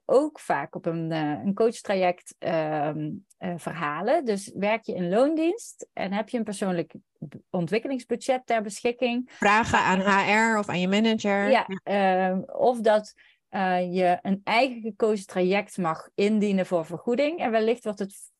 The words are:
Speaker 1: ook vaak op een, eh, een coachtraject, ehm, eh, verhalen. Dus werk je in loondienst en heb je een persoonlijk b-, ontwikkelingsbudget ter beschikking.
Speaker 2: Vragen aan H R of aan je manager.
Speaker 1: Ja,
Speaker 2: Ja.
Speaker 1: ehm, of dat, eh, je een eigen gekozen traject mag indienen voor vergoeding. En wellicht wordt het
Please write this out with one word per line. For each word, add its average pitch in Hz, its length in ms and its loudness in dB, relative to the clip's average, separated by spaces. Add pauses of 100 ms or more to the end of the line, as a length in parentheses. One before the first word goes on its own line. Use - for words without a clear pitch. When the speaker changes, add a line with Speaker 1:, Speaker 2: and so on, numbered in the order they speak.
Speaker 1:
ook 302 360 2
vaak 147 340 -4
op - 120 -12
een, 165 260 -4
eh, 160 80 -2 (240)
een 196 100 0
coachtraject, 196 840 0
ehm, 156 720 -2 (260)
eh, 185 200 -8
verhalen. 165 680 -2
Dus 202 300 -4
werk 208 300 -2
je 220 100 -6
in 180 140 -2
loondienst 311 840 -2
en 190 200 -6
heb 220 160 -4
je 247 100 -4
een 226 60 -4
persoonlijk 190 500 -4 (340)
b-, - 60 -16 (160)
ontwikkelingsbudget 240 960 -2
ter 226 160 0
beschikking. 240 680 -4
Speaker 2:
Vragen 220 460 4
aan 185 220 4
H 196 300 4 (240)
R 214 40 2
of 202 100 -2
aan 175 120 -2
je 180 80 0
manager. 208 640 2
Speaker 1:
Ja, 214 160 6
Speaker 2:
Ja. 190 160 -8
Speaker 1:
ehm, 190 640 2
of 247 340 2
dat, 214 340 2 (340)
eh, 180 460 0
je 180 280 4
een 196 220 -2
eigen 233 360 2
gekozen 214 460 -2
traject 190 520 0
mag 165 360 -4
indienen 202 520 2
voor 165 200 -2
vergoeding. 247 520 -2
En 240 120 -2
wellicht 226 340 0
wordt 208 140 -6
het 196 160 -6 (260)